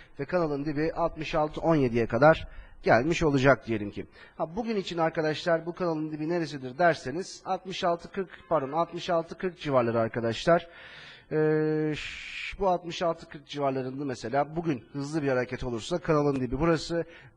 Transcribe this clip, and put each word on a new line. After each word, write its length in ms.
ve 60
kanalın 400
dibi 280
altmış 420
altı 260
on 140
yediye 300
kadar 420
gelmiş 400
olacak 440
diyelim 240
ki. 140
Ha, 180
bugün 200
için 220
arkadaşlar 680
bu 100
kanalın 360
dibi 180
neresidir 480
derseniz 680
altmış 380
altı 280
kırk, 180
pardon, 220
altmış 380
altı 280
kırk 220
civarları 400
arkadaşlar. 680
Ee, 640
ş-, 640
bu 80
altmış 340
altı 280
kırk 180
civarlarında 580
mesela 500
bugün 380
hızlı 300
bir 40
hareket 360
olursa 340
kanalın 420
dibi 200
burası. 460